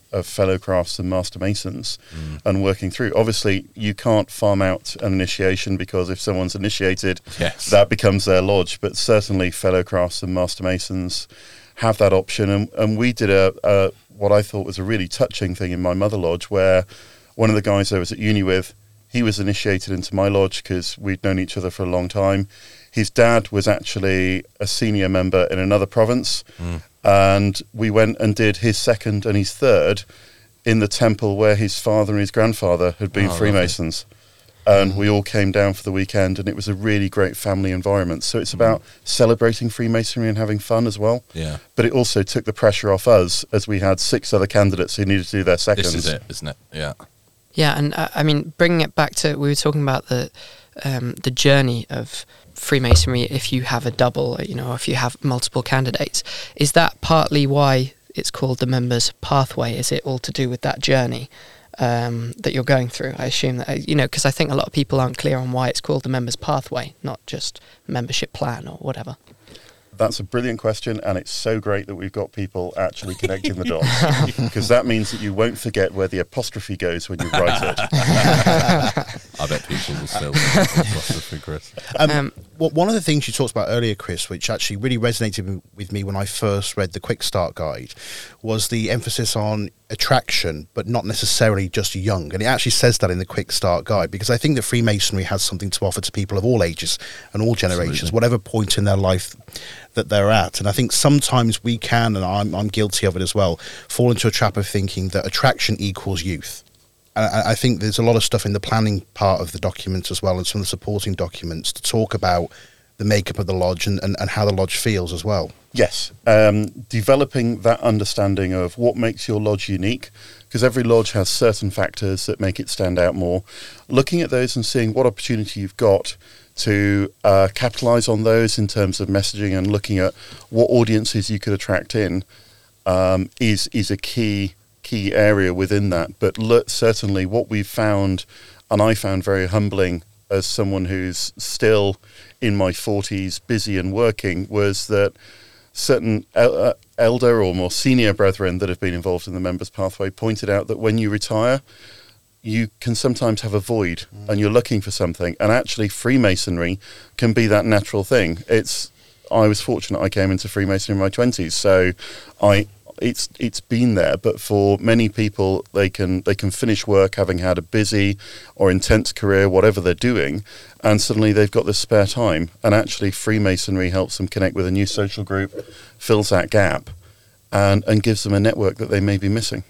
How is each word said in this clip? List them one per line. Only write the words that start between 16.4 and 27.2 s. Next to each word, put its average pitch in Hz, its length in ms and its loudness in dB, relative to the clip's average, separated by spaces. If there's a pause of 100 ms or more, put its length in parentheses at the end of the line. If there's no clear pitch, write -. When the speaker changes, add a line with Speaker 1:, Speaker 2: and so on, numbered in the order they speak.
Speaker 1:
where 92 400 4 (500)
one 110 140 2
of 110 60 4
the 104 60 0
guys 101 320 0
I 98 60 2
was 90 120 -4
at 110 60 -10
uni 107 260 0
with, 92 300 0 (360)
he 120 140 -2
was 107 180 0
initiated 98 500 -2
into 90 240 -6
my 98 140 2
lodge 98 340 0
'cause 90 340 -6
we'd 95 240 -6
known 95 160 0
each 92 200 -4
other 92 120 -4
for 92 140 -8
a 90 60 -4
long 90 180 -2
time. 98 400 0 (440)
His 107 180 -2
dad 117 420 4
was 101 160 0
actually 95 800 0 (120)
a 101 100 -4
senior 101 420 0
member 92 420 4
in 92 80 -2
another 98 260 2
province, 117 600 0 (160)
Speaker 2:
Mm. 85 200 -6 (220)
Speaker 1:
and 98 580 4 (120)